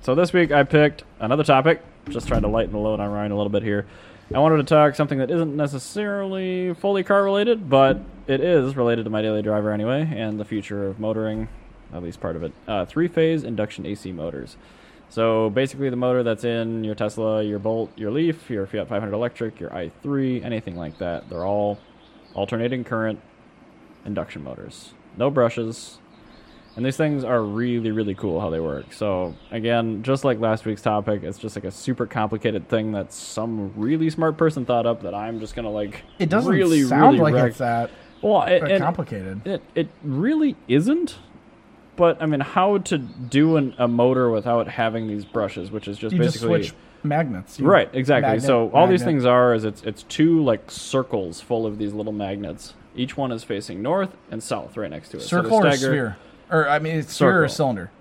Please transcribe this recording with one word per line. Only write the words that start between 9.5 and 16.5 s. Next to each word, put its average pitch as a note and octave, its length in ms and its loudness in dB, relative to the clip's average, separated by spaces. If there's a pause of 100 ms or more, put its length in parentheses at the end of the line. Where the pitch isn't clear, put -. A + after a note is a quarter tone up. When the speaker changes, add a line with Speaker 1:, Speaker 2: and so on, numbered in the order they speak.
Speaker 1:
anyway, B2 460 -2
and G#2+ 240 -4
the G#2 60 -6
future G2+ 420 -6
of G2 100 -8
motoring, A2 500 -4 (460)
at F2 80 -10
least F2 180 -12
part E2 140 -6
of D#2+ 80 -8
it. D#2 100 -8 (140)
Uh, G2 200 -4
three-phase D#3+ 580 0
induction G#2+ 400 -6
A G2 100 -6
C F#2+ 180 -12
motors. D2+ 440 -10 (540)
So A2 400 0
basically C3+ 400 -2
the B2 60 -6
motor B2+ 260 0
that's A2+ 220 -2
in A2+ 400 -4